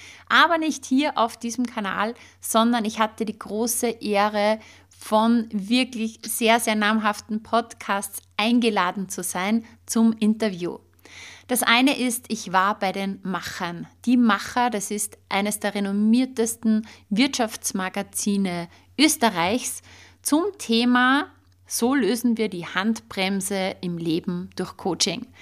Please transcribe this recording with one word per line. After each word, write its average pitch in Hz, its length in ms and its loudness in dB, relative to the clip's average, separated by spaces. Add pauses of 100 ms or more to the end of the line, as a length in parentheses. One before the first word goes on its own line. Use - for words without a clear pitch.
(280)
aber 311 300 6
nicht 311 260 -2
hier 285 320 0
auf 226 200 0
diesem 233 300 -6
Kanal, 208 480 -4 (260)
sondern 233 440 2
ich 220 140 -6
hatte 220 260 -2
die 214 140 -8
große 226 480 -2
Ehre, 214 720 0 (400)
von 226 540 2
wirklich 226 720 -2
sehr, 226 320 2
sehr 226 160 0
namhaften 214 720 -2
Podcasts - 760 -4 (140)
eingeladen 208 720 2
zu - 140 -8
sein 202 420 -2 (220)
zum 226 280 2
Interview. 208 680 -2 (640)
Das 247 160 -2
eine 254 340 4
ist, 240 300 -4
ich 220 260 -6
war 190 280 2
bei 196 100 -2
den 196 320 -6
Machern. 175 640 -6 (180)
Die 247 120 4
Macher, 240 520 2
das 208 220 -6
ist - 260 -6 (120)
eines 202 320 -2
der 208 160 -2
renommiertesten 220 1120 2 (200)
Wirtschaftsmagazine 196 1600 -2 (300)
Österreichs, 226 840 0 (400)
zum 302 200 2 (160)
Thema 247 680 2 (420)
„So 254 280 0
lösen 233 420 2
wir 214 100 0
die 175 160 -8
Handbremse 196 1160 -2
im 175 180 -6
Leben 175 560 -4
durch - 220 -8
Coaching“. - 500 -4 (160)